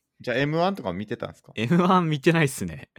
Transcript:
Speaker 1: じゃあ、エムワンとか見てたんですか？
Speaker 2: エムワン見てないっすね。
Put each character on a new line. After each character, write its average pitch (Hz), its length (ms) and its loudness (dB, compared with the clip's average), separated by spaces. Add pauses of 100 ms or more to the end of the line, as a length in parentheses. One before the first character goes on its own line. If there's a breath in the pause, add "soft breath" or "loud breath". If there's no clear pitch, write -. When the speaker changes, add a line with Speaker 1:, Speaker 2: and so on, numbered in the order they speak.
(200)
Speaker 1:
じ - 100 -8
ゃ 117 40 -2
あ、 - 20 -2
エ 139 100 0
ム 156 120 -2
ワ 175 120 0
ン 196 40 -4
と 190 80 -14
か 98 100 -4
見 98 140 -6
て - 100 -8
た - 100 -8
ん - 40 -10
で - 60 -20
す - 60 -20
か？ - 140 -20
Speaker 2:
エ 110 100 -2
ム 175 160 4
ワ 185 180 4
ン 165 80 0
見 151 120 -2
て 165 120 4
な 165 100 4
い 143 40 4
っ - 20 2
す - 160 -6
ね。 78 240 -10 (100)